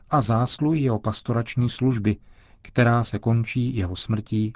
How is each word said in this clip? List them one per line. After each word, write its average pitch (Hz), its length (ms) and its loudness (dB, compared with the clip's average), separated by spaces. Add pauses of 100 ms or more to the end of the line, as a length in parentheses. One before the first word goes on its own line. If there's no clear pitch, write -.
(100)
a 151 100 2
zásluhy 123 600 0
jeho 123 180 0
pastorační 117 720 -2
služby, 117 480 0 (460)
která 117 420 2
se 107 140 -6
končí 117 580 0
jeho 92 200 -4
smrtí 107 600 -2